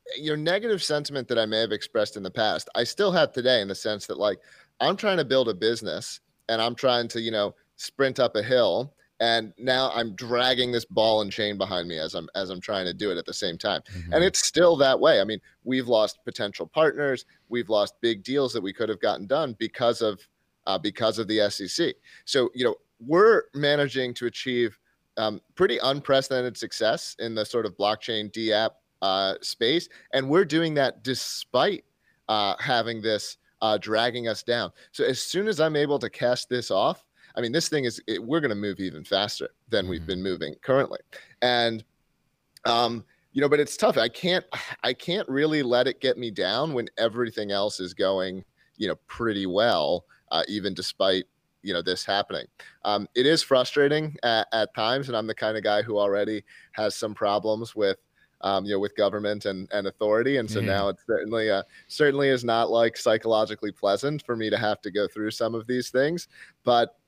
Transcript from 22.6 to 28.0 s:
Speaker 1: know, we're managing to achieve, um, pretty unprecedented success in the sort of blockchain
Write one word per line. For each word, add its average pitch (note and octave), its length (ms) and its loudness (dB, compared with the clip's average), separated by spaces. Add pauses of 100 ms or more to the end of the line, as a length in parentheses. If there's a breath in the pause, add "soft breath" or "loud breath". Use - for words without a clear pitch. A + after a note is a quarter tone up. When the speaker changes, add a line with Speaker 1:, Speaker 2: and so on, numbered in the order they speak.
Speaker 1:
know, A2+ 100 2 (240)
we're F3+ 460 4 (100)
managing C#3 600 0
to A#2+ 120 -4
achieve, A#2+ 540 -2 (360)
um, A2 240 -2 (140)
pretty F#3+ 240 2
unprecedented C3+ 800 0
success A2+ 640 -2
in A2+ 160 -4
the G#2+ 80 0
sort A2 220 -2
of F2 100 -8
blockchain G#2+ 560 -2